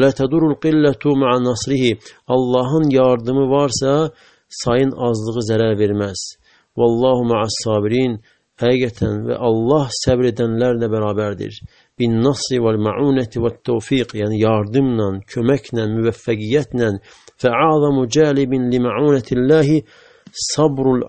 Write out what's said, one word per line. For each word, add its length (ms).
lə 60
tədurul 440
qillətu 460
mə'a 220
nasrihi", 560
Allahın 640
yardımı 600
varsa, 600
sayın 420
azlığı 500
zərər 300
verməz. 380
"Vallahu 540
ma'as 220
sabirin", 480
həqiqətən 560
və 80
Allah 400
səbr 280
edənlərlə 600
bərabərdir. 600
"Bin 120
nasri 360
vəl 200
ma'unəti 580
vət 120
tevfiq", 420
yəni 160
yardımla, 600
köməklə, 520
müvəffəqiyyətlə. 920
"Fə'azamu 640
cəlibin 560
li 80
ma'unətillahi 1000
sabrul 540